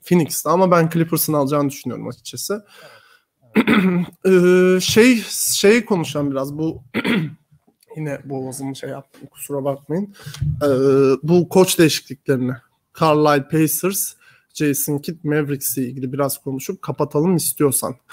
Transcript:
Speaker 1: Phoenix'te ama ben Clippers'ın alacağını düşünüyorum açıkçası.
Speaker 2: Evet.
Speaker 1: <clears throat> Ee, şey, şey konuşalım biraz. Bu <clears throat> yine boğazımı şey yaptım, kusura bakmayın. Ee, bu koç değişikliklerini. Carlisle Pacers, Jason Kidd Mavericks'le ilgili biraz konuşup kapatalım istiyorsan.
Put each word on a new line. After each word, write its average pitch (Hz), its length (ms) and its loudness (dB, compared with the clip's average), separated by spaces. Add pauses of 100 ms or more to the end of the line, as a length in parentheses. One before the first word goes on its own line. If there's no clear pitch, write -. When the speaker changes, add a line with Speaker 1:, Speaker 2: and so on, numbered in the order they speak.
Speaker 1:
Phoenix'te - 460 0
ama 180 220 4
ben 165 180 4
Clippers'ın 165 440 -2
alacağını 143 360 0
düşünüyorum 113 380 -10
açıkçası. 190 580 -10 (160)
Speaker 2:
Evet. - 160 -20 (600)
Speaker 1:
<clears throat> 185 680 0
Ee, 185 560 6
şey, 240 340 6 (400)
şey 220 300 4
konuşalım 147 460 -2
biraz. 139 260 -6
Bu 156 260 -6 (520)
<clears throat> - 600 -20
yine 147 280 -6
boğazımı 135 500 -8
şey - 140 -12
yaptım, 139 420 -16
kusura 139 320 -8
bakmayın. 147 520 -6 (480)
Ee, 147 40 2 (560)
bu 170 260 2
koç 185 300 2
değişikliklerini. 131 720 0 (480)
Carlisle 151 460 2
Pacers, 160 680 -2 (400)
Jason 147 440 -2
Kidd 160 260 -10
Mavericks'le 147 540 -2
ilgili 131 360 -6
biraz 139 300 -2
konuşup 139 380 -8
kapatalım 151 540 0
istiyorsan. 139 600 -2 (160)